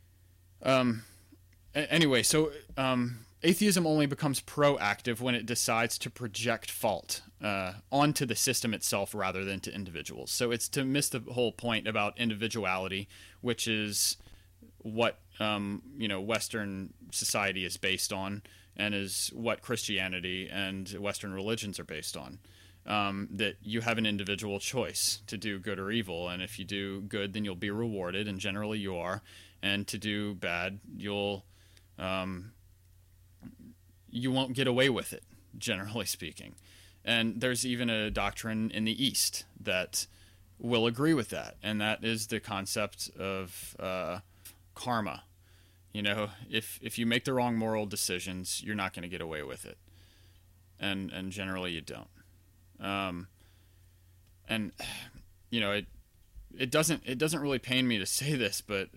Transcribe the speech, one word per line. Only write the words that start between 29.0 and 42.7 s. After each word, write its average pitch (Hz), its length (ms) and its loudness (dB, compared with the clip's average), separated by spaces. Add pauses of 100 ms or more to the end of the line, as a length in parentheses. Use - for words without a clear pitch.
and 101 280 0
to 104 100 -6
do 104 380 0
bad, 90 420 -2 (180)
you'll, 101 480 -2 (540)
um, 92 540 -2 (1600)
you 127 220 -2
won't 131 220 2
get 131 160 2
away 127 200 6
with 101 240 0
it, - 120 -12 (340)
generally 104 480 -2
speaking. - 480 -8 (500)
And 113 360 2
there's 127 260 2
even 123 240 0
a 110 180 2
doctrine 107 640 0
in 107 140 0
the 110 200 2
East - 420 0 (140)
that 95 460 -2 (500)
will 117 300 4
agree 139 280 4
with 123 160 0
that, 67 340 -6
and 107 160 0
that 107 240 2
is 110 240 0
the 110 100 0
concept 101 800 -2